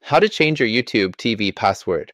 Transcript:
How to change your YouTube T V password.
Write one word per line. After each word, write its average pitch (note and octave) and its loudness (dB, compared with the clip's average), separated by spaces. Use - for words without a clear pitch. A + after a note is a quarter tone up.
How D3+ 2
to G#3 2
change D#3 0
your B2 2
YouTube A2 0
T A2+ -2
V G2+ -2
password. F#2+ -2